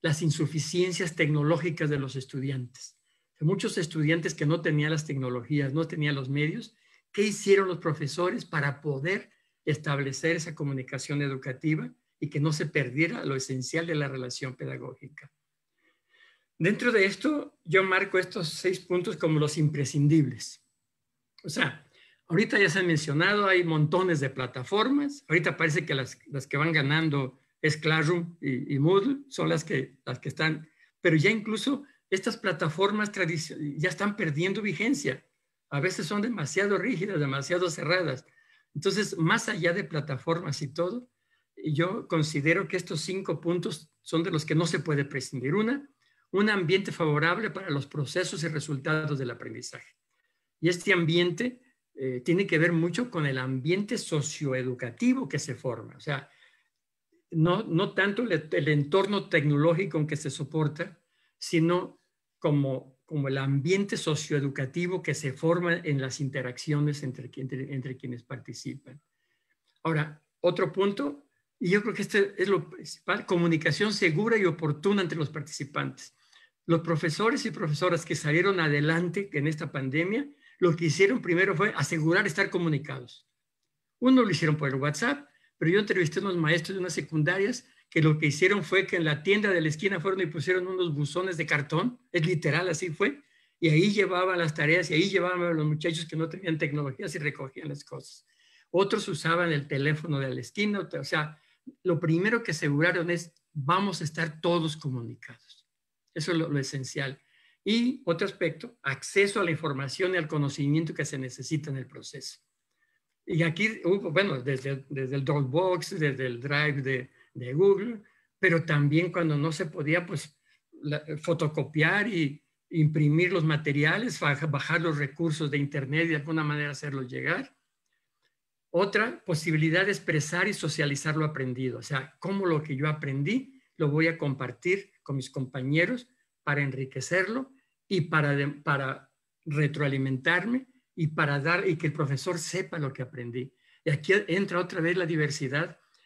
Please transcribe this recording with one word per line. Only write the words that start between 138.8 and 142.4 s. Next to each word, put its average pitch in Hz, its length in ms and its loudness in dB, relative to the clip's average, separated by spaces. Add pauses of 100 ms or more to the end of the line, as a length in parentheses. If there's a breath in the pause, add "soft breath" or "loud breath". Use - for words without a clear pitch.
retroalimentarme 147 1200 0 (280 soft breath)
y 160 120 0
para 147 320 0
dar, 170 300 0
y 160 80 2
que 170 100 -4
el 147 60 -2
profesor 151 460 -2
sepa 175 420 -6